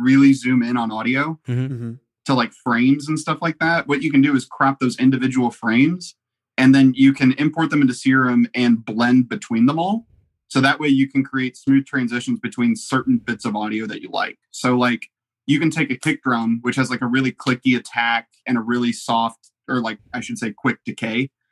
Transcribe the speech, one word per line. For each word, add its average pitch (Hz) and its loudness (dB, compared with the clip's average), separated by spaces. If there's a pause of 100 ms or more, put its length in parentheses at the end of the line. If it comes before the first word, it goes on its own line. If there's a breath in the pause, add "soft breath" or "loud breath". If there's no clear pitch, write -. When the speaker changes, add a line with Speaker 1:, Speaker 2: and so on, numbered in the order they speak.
Speaker 1:
really 135 6
zoom 127 2
in 120 -2
on 117 -2
audio 131 -4
Speaker 2:
Mm-hmm. 127 -4
Speaker 3:
Mm-hmm. 117 -10 (320)
Speaker 1:
to, 139 0
like, 120 0
frames 131 0
and 156 -2
stuff 151 -6
like 160 -4
that, 165 0
what 139 -2
you 147 -2
can 139 4
do 143 2
is 127 0
crop 139 0
those 123 -2
individual 127 2
frames, 139 0 (420)
and 131 6
then 135 6
you 135 6
can 131 2
import 151 -2
them 147 0
into 127 2
Serum 127 2
and 120 2
blend 120 2
between 113 0
them 156 2
all. 208 -4 (420)
So 135 0
that 147 0
way 151 -2
you 135 2
can 135 -2
create 127 -6
smooth 135 2
transitions 120 -4
between 117 -2
certain 131 -2
bits 113 -8
of 110 -4
audio 107 -6
that 107 -10
you 90 -16
like. - -8 (120)
So, 127 -2
like, 123 -2 (380)
you 139 2
can 160 0
take 156 -2
a 123 -4
kick - -4
drum, 117 0
which 120 -2
has, 127 0
like, 127 -6
a 127 -4
really 127 0
clicky 127 -2
attack 117 -4 (180)
and 123 -2
a 113 -2
really 120 -2
soft, 117 -4 (180)
or, 127 -2
like, 110 -6 (160)
I 127 -6
should 113 -10
say 110 -6
quick - -6
decay. 117 -6 (220)